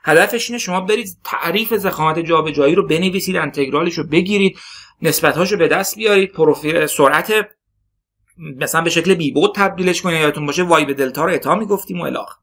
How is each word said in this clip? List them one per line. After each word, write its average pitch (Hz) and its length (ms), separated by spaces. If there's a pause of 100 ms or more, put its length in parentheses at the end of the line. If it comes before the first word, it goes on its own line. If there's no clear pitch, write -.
هدفش 202 460
اینه 240 100
شما 185 220
برید 214 260 (160)
تعریف 214 520
ضخامت 160 440
جابجایی 156 560
رو 190 120
بنویسید، 180 480
انتگرالش 143 640
رو 160 60
بگیرید، 190 540 (440)
نسبت‌هاش 160 500
رو 208 60
به 165 100
دست 190 280
بیارید، 202 360
پروفیل 156 540
سرعت 151 480 (1040)
مثلاً 156 440
به 165 80
شکل 165 240
بی 160 180
بعد 160 240
تبدیلش 185 460
کنید، 165 200
یادتون 151 240
باشه 143 180
وای 160 220
به 139 80
دلتا 135 320
رو 185 80
اتا 151 220
می‌گفتیم 196 460
و - 20
الی 131 140
آخر. - 260